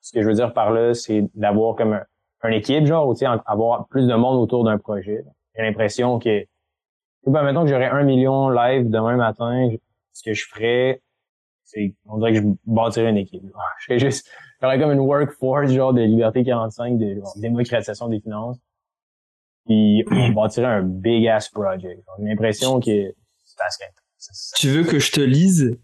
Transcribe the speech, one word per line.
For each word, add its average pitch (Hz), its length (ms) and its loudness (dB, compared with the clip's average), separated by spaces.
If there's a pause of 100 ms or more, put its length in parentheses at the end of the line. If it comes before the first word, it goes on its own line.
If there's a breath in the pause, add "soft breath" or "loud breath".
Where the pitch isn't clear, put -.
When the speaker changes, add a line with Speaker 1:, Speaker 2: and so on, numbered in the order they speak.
Speaker 1:
Ce - 120 -20
que 113 100 0
je 104 40 2
veux 110 80 2
dire 120 200 0
par 110 180 0
là, 117 220 2
c'est 107 400 -2
d'avoir 107 420 0
comme 110 160 0
un, 101 120 -4 (400)
une 113 100 0
équipe, 135 320 0
genre, 156 200 2
ou, 123 80 0
tu 120 60 -12
sais, 135 60 0
en, 117 180 -2
avoir 110 440 -2
plus 135 180 0
de 123 80 2
monde 123 260 2
autour 120 240 0
d'un 107 140 0
projet. 104 440 -8 (320)
J'ai 110 100 -6
l'impression 110 540 -2
que, 107 280 -2 (800)
ben, 147 160 2
mettons 139 220 0
que 151 40 2
j'aurais 131 220 0
un 143 140 0
million 135 440 2
live 123 400 2
demain 110 280 0
matin, 120 540 0
je, 110 60 -6 (360)
ce - 100 -20
que 110 100 -6
je - 160 -6
ferais, 120 540 0 (600)
c'est, 104 300 -6 (120)
on 107 120 -12
dirait 113 140 2
que 113 60 2
je 104 60 0 (200)
bâtirais 113 460 0
une 104 80 2
équipe. 95 240 -8
<laughs> 95 380 -12
Je - 40 -16
serais 123 140 0
juste, 135 320 -2 (320 loud breath)
j'aurais 131 160 2
comme 151 140 2
une 139 80 2
workforce, 143 720 0
genre, 131 220 2
de 123 80 2
Liberté 113 440 2
quarante-cinq, 120 520 -2
de, 104 200 -2
genre, 98 200 -14
démocratisation 117 720 -4
des 107 120 -4
finances. 110 380 -10 (1080)
Puis, 107 400 4
<clears throat> - 40 -6
on 123 200 2
bâtirait 107 380 0
un 107 140 0
big 101 440 0
ass 107 240 2
project. 92 520 -6 (160)
J'ai 104 60 -8
l'impression 110 560 -2
que 120 60 -4 (580)
c'est - 220 -16
assez, - 180 -10 (320)
ça, - 160 -20
ça - 240 -10
Speaker 2:
Tu 147 120 0
veux 156 160 2
que 165 160 2
je - 120 0
te 151 80 0
lise ? 139 640 4